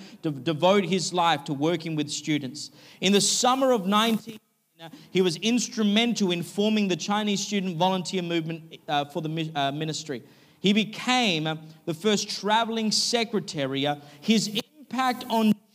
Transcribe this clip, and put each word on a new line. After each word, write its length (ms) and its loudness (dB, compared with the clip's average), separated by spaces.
to 80 -2
devote 540 2
his 260 -2
life 320 2
to 100 -6
working 440 -2
with 120 -2
students. 600 -6
In 100 4
the 100 6
summer 520 2
of 120 0
nineteen, 540 0
uh, 80 -16
he 100 4
was 160 4
instrumental 960 2
in 100 0
forming 460 0
the 80 0
Chinese 460 -2
student 340 -2
volunteer 460 0
movement, 560 -6
uh, 180 0
for 160 -6
the 80 -4
mi-, 240 -4
uh, 200 -2
ministry. 500 -8
He 120 2
became, 720 0
uh, 120 -2
the 80 -4
first 340 0
traveling 640 0
secretary. 960 0
Uh, 120 0
his 400 2
impact 500 -2
on 240 4